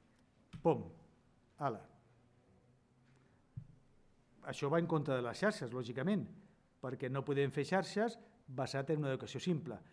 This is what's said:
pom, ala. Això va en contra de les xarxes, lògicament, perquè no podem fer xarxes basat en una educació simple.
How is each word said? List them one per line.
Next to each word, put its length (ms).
pom, 220
ala. 240
Això 200
va 80
en 80
contra 300
de 80
les 160
xarxes, 320
lògicament, 540
perquè 260
no 140
podem 300
fer 100
xarxes 540
basat 460
en 120
una 100
educació 260
simple. 380